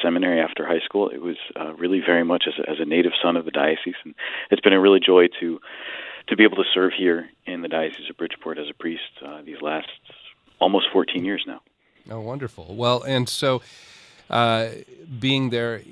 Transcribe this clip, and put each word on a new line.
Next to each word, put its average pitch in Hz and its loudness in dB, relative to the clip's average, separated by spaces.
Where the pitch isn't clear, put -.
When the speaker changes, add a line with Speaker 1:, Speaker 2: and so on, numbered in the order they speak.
Speaker 1:
seminary 87 2
after 78 -2
high 82 0
school, 101 0
it 67 -10
was, 85 -6
uh, 80 -8
really 87 0
very 85 4
much 85 0
as 76 -4
a, 76 -4
as 76 -4
a 80 -2
native 85 2
son 87 2
of 82 -2
the 80 -6
diocese. 78 -2
And 82 -16
it's 101 2
been 98 6
a 95 6
really 95 8
joy 90 8
to, 82 -6
to 110 -2
be 107 8
able 95 6
to 95 0
serve 92 2
here 85 0
in 90 -10
the 82 -8
Diocese 80 -6
of - -16
Bridgeport 82 -8
as 73 -10
a 73 -16
priest, 82 -8
uh, 76 -16
these 71 -16
last 76 -6
almost 95 4
fourteen 90 0
years 98 -4
now. - -16
Speaker 2:
Oh, 113 -10
wonderful. 110 -10
Well, 120 2
and 127 0
so, 131 0
uh, 113 2
being 135 0
there 117 -4